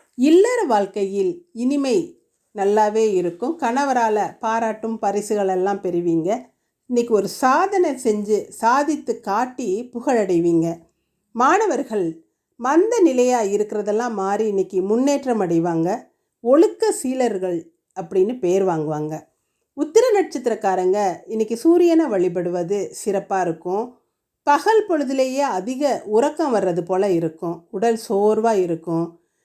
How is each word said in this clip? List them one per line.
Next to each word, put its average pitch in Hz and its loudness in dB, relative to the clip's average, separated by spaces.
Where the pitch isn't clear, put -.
இல்லற 392 4
வாழ்க்கையில் 196 -2
இனிமை 262 0
நல்லாவே 214 2
இருக்கும். 180 -4
கணவரால 233 0
பாராட்டும் 226 -4
பரிசுகள் 202 -2
எல்லாம் 190 -2
பெறுவீங்க. 175 -2
இன்னைக்கு 240 -2
ஒரு 202 2
சாதனை 339 0
செஞ்சு 214 -2
சாதித்து 240 0
காட்டி 233 -4
புகழடைவீங்க. 175 0
மாணவர்கள் 254 0
மந்த 339 2
நிலையா 247 4
இருக்கிறதெல்லாம் 208 -2
மாறி 202 -2
இன்னைக்கு 190 0
முன்னேற்றம் 247 0
அடைவாங்க. 170 0
ஒழுக்க 339 4
சீலர்கள் 208 -2
அப்படின்னு 196 0
பேர் 190 2
வாங்குவாங்க. 156 -4
உத்திர 320 2
நட்சத்திரக்காரங்க 208 0
இன்னைக்கு 220 -4
சூரியனை 330 4
வழிபடுவது 180 -2
சிறப்பா 196 -2
இருக்கும். 180 -4
பகல் 415 4
பொழுதுலேயே 262 -2
அதிக 254 -2
உறக்கம் 269 0
வர்றது 185 0
போல 190 0
இருக்கும். 165 -4
உடல் 226 0
சோர்வா 214 2
இருக்கும். 170 -2